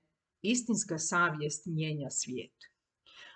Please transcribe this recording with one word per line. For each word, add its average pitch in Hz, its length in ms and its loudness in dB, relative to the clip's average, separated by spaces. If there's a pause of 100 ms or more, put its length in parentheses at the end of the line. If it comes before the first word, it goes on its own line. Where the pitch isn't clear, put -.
(420)
istinska 214 560 2
savjest 156 680 0
mijenja 156 440 0
svijet. - 440 -6 (840)